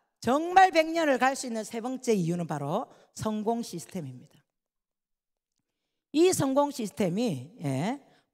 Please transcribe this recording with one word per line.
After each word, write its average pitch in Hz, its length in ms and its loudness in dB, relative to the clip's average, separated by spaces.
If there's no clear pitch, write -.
정말 349 500 6
백 320 160 4
년을 320 300 0
갈 262 180 2
수 262 120 -10
있는 226 180 -6
세 233 160 -10
번째 254 320 -2
이유는 175 340 -2
바로 151 400 -6
성공 220 480 -4
시스템입니다. 160 720 -14
이 349 180 4
성공 285 400 0
시스템이, 190 920 -4
예, 160 380 -4